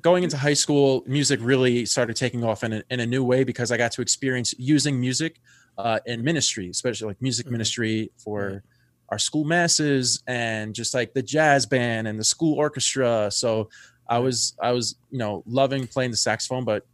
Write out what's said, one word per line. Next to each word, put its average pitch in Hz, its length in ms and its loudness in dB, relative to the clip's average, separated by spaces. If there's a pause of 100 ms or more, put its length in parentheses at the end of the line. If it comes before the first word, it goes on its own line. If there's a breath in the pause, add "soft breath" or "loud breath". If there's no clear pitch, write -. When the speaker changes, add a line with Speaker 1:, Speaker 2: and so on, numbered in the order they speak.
Speaker 1:
going 180 200 6
into 160 140 -2
high 147 160 2
school, 139 540 4
music 135 340 0
really 123 460 2
started 117 280 0
taking 120 280 -2
off 110 200 -2
in 113 100 -2
a, 107 180 -6
in 127 80 -4
a 117 80 -2
new 131 160 0
way 127 200 4
because 120 280 -4
I 120 60 0
got 117 160 2
to 127 100 -4
experience 127 560 -2
using 139 400 2
music, 127 420 -2 (380 soft breath)
uh, 110 260 0
in 117 180 -6
ministry, 127 460 -2
especially, 110 380 -6
like, 101 160 -10
music 123 240 -2
Speaker 2:
Mm-hmm. 123 60 -6
Speaker 1:
ministry 110 640 -2
for 104 320 -6
Speaker 2:
Right. 98 120 -10 (480)
Speaker 1:
our 107 100 -4
school 151 260 -2
masses 151 800 2
and 110 480 -4
just, 117 180 -6
like, 123 220 -2
the 131 80 0
jazz 139 420 4
band 113 420 0
and 107 120 -6
the 110 40 -4
school 156 360 0
orchestra. 120 720 0
So 110 380 0 (380 loud breath)
I 117 100 0
Speaker 2:
Right. 120 80 2
Speaker 1:
was, 123 360 0
I 117 120 0
was, 117 220 -2 (140)
you 135 80 -8
know, 104 300 -4
loving 131 400 0
playing 127 240 -2
the 107 60 -4
saxophone, 117 480 -2
but, 107 280 -2